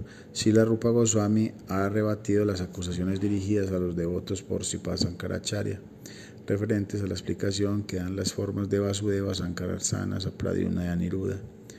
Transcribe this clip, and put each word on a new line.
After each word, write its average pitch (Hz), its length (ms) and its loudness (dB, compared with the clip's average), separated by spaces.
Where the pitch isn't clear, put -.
Srila 110 320 6
Rupa 113 260 4
Goswami 110 600 4
ha 98 200 2
rebatido 107 560 2
las 95 160 0
acusaciones 90 580 -2
dirigidas 101 520 2
a 92 80 0
los 87 160 0
devotos 87 480 -2
por 95 200 -4
Sripad - 340 -4
Sankaracharya, 95 840 -2
referentes 101 560 0
a 98 60 -2
la 92 80 -2
explicación 101 680 0
que 92 160 -4
dan 92 180 -4
las 95 160 -2
formas 101 380 -2
de 101 80 4
Vasudeva, 101 560 2
Sankarsana, 92 840 -2
Pradyumna 92 480 0
y - 40 0
Aniruddha. 92 480 0